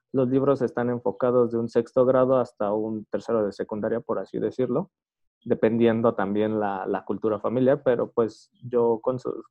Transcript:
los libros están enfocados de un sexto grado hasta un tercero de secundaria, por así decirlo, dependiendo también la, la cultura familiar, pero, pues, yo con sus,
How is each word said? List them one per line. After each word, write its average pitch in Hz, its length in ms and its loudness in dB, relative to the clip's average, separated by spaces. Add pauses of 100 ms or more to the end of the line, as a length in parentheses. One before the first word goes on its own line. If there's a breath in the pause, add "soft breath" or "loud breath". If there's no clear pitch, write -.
(140)
los 131 160 0
libros 135 320 2
están 120 280 -2
enfocados 120 640 0
de 117 60 -2
un 117 120 -2
sexto 123 360 2
grado 127 320 4
hasta 107 340 -2
un 110 340 -4
tercero 107 400 -2
de 98 60 -4
secundaria, 110 480 -4
por 104 200 -6
así 98 200 -10
decirlo, 123 520 -4 (520)
dependiendo 117 720 2
también 107 460 -2
la, 98 260 -4
la 98 160 -4
cultura 107 360 -4
familiar, 127 440 0
pero, 113 280 0
pues, - 380 -4 (140)
yo 117 380 2
con 127 180 -2
sus, 120 140 -8 (180)